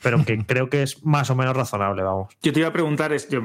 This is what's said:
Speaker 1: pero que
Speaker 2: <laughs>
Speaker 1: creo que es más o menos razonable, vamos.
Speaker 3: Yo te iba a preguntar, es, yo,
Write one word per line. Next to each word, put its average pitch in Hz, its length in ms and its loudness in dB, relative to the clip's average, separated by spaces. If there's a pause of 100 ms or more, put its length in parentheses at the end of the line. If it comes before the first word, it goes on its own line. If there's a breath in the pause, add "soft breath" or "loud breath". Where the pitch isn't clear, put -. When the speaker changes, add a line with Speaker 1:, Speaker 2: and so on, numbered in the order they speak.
Speaker 1:
pero 127 200 4
que 110 140 0
Speaker 2:
<laughs> 107 80 -4
Speaker 1:
creo 127 240 0
que 143 140 2
es - 200 -6
más 147 280 2
o 127 40 2
menos 127 200 0
razonable, 101 480 -2
vamos. 95 280 -2 (120)
Speaker 3:
Yo 151 100 2
te 151 60 2
iba 160 100 2
a 156 40 -8
preguntar, 156 380 0
es, 143 160 -4
yo, 131 180 -2